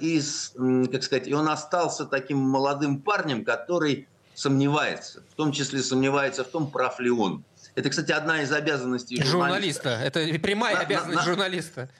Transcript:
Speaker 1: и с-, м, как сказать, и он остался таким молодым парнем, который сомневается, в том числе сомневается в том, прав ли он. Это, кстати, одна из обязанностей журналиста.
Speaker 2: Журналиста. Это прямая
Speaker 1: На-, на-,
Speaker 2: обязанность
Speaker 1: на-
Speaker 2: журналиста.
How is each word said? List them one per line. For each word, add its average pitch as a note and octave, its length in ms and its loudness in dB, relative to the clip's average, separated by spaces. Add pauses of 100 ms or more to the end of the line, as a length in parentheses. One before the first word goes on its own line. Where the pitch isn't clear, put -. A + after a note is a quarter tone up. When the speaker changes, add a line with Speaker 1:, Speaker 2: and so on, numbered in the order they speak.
Speaker 1:
и D#3+ 200 0
с-, - 360 -6
м, B2+ 300 2
как B2+ 160 -2
сказать, B2+ 260 -2
и C#3 60 0
он D3+ 140 2
остался D#3 580 -2
таким C#3 320 -2
молодым C#3 640 2
парнем, D#3+ 440 -2
который D3 640 0 (260)
сомневается, C#3 960 0
в - 40 -20
том D3+ 180 0
числе C3+ 300 -2
сомневается C3+ 600 2
в - 40 -12
том, D#3+ 220 -2
прав B2 280 0
ли B2 120 2
он. F#2+ 340 2 (300)
Это, C3 160 0
кстати, D#3 200 0
одна D#3 320 0
из C3+ 80 -2
обязанностей B2+ 720 0
журналиста. F3 680 0
Speaker 2:
Журналиста. - 0 -
Это D3+ 500 0
прямая G#3 340 0
Speaker 1:
На-, - 60 2
на-, E3 60 -2
Speaker 2:
обязанность E3+ 320 0
Speaker 1:
на- - 60 2
Speaker 2:
журналиста. F3 640 -2 (120)